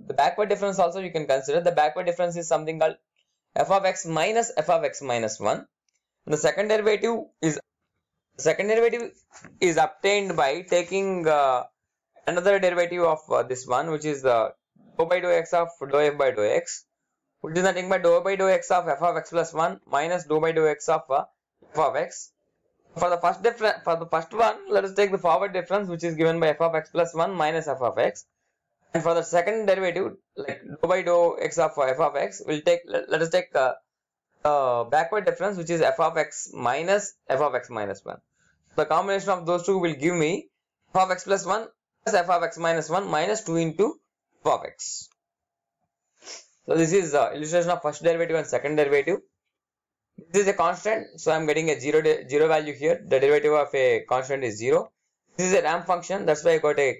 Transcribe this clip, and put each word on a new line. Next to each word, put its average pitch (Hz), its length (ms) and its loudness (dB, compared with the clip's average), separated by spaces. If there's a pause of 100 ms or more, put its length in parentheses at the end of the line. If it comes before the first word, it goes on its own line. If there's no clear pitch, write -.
the - 60 -6
backward 185 360 2
difference 196 300 -2
also 175 200 2
you 185 120 -8
can 156 160 -4
consider. 139 340 0
The 175 100 2
backward 151 340 0
difference 175 320 -2
is 170 100 -8
something 160 320 -2
called 160 160 0 (600)
f 151 140 0
of 190 160 2
x 185 200 -2
minus 190 520 0
f 156 120 -2
of 165 140 4
x - 180 -4
minus 120 380 -2
one. 113 260 -2 (600)
And 151 80 -2
the 151 40 0
second 180 320 0
derivative 214 480 2 (240)
is, 156 180 -2 (760)
second 160 300 -2
derivative 233 440 0 (480)
is 175 180 2
obtained 196 580 0
by 151 260 0
taking, 185 680 0
uh, 139 360 4 (640)
another 175 320 2
derivative 175 440 0
of, 160 160 2 (100)
uh, 123 140 2
this 127 240 -8
one, 143 240 -2
which 151 140 -6
is 143 160 -4
the 120 320 2 (440)
dou 165 80 0
by 180 160 0
dou 175 100 0
x 165 220 0
of 170 160 0 (200)
dou 143 100 2
f 147 180 2
by 135 140 2
dou 107 120 -2
x, - 400 -2 (560)
which 160 180 -6
is 180 60 0
nothing 180 240 0
but 190 160 0
dou 170 180 6
by 196 140 -2
dou 190 140 2
x 180 200 2
of 175 200 2
f 139 120 -2
of 170 140 2
x 160 140 -6
plus 165 240 -2
one 170 260 -2 (100)
minus 147 360 -2
dou 151 160 0
by 160 100 2
dou 160 160 2
x 147 220 -2
of, 156 200 0
uh, 135 140 0 (500)
f - 40 -4
of 151 180 0
x. - 360 -8 (680)
For 175 120 2
the 175 80 2
first 180 260 0
difference, 226 400 0
for 165 120 0
the 165 120 -6
first 165 260 -4
one, 220 240 2 (120)
let 196 140 2
us 190 120 -6
take 202 160 2
the 190 60 -2
forward 180 360 2
difference, 185 340 -2
which 170 160 -8
is 170 120 -2
given 165 240 2
by 160 100 2
f 151 120 0
of 165 140 0
x 156 140 -4
plus 170 240 -2
one 170 200 -2
minus 156 340 -2
f 127 140 -4
of 117 180 0
x. - 260 0 (680)
And 170 80 0
for 170 120 2
the 165 100 0
second 202 440 0
derivative, 190 500 0 (180)
like, - 260 -10 (200)
dou 165 60 0
by 185 140 2
dou 175 380 4
x - 180 -4
of 156 200 2
f 131 220 0
of 147 180 0
x, 190 280 -4
we'll 151 160 -4
take, 175 240 2
let, - 240 -4
let 156 120 0
us 165 80 -2
take, 180 260 -2
uh, 131 180 2 (720)
uh, 131 400 2
backward 165 420 0
difference, 180 320 -2
which 165 120 -8
is 165 120 0
f 135 180 2
of 165 180 0
x - 360 -6
minus 160 600 -2 (160)
f 135 100 0
of 143 160 0
x - 140 -6
minus 101 340 -8
one. - 140 -12 (580)
The 156 100 0
combination 190 440 0
of 180 160 -2
those 175 200 0
two 196 120 0
will 175 160 -2
give 151 220 -2
me 160 340 -2 (440)
f 185 100 4
of 185 80 0
x 185 120 -4
plus 196 220 -2
one 214 220 -4 (360)
plus 202 120 -2
f 175 140 2
of 185 140 2
x - 140 -6
minus 165 320 0
one 190 200 -2
minus 170 360 0
two 165 100 -2
into 165 440 0 (460)
f 151 60 2
of - 140 -2
x. - 420 -14 (1600)
So 147 100 2
this 160 160 4
is, 175 220 0
uh, 131 200 2
illustration 165 360 -2
of 170 120 0
first 147 220 -6
derivative 165 320 0
and 151 100 -2
second 147 300 -2
derivative. 147 440 2 (1120)
This 202 100 4
is 196 80 2
a 196 40 2
constant, 180 640 -2
so - 120 0
I'm 160 160 0
getting 156 220 0
a 139 100 0
zero 147 220 2
de-, 156 260 0
zero 147 200 2
value 156 260 0
here. 151 340 -2
The 131 120 4
derivative 147 340 4
of 147 200 0
a 127 280 2
constant 127 420 -4
is 107 140 -4
zero. 143 340 0 (460)
This 185 100 -2
is 185 60 0
a 180 100 2
ramp 165 220 -2
function, 175 400 -4
that's 151 180 0
why 170 80 4
I 160 60 4
got 147 200 2
a 139 220 2